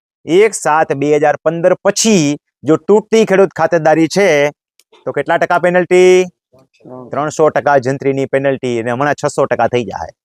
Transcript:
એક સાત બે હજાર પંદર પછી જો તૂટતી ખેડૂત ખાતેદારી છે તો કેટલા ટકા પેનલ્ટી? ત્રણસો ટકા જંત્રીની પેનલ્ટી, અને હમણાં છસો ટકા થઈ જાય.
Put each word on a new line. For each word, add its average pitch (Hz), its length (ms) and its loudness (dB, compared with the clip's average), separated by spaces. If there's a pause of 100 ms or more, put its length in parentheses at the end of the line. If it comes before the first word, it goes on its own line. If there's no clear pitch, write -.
(260)
એક 202 280 2
સાત 156 380 0
બે 147 240 0
હજાર 147 200 0
પંદર 170 380 0
પછી 180 640 0 (240)
જો 156 140 0
તૂટતી 220 480 0
ખેડૂત 190 320 2
ખાતેદારી 160 520 2
છે 151 420 0 (540)
તો 135 80 -8
કેટલા 147 240 -2
ટકા 175 220 0
પેનલ્ટી? 180 680 4 (880)
ત્રણસો 151 380 0
ટકા 143 300 0
જંત્રીની 135 480 -4
પેનલ્ટી, 131 540 -2
અને 113 100 -4
હમણાં 139 240 -2
છસો 147 300 -2
ટકા 117 240 0
થઈ 123 160 -2
જાય. 85 280 -12 (120)